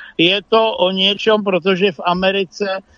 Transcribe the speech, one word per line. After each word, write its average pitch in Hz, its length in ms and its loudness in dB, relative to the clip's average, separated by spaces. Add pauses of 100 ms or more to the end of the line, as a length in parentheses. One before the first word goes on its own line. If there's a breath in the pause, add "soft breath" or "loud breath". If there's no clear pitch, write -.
(180 loud breath)
je 180 200 2 (120)
to 220 120 4 (160)
o 180 160 2
niečom, 202 520 0
protože 185 520 0
v 202 80 -14
Americe 190 760 -2 (160)